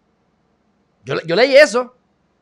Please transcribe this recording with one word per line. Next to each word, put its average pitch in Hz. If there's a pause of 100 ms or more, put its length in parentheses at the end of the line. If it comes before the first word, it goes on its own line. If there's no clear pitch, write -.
(1040)
Yo 143
le-, 180
yo 165
leí 262
eso. 254 (480)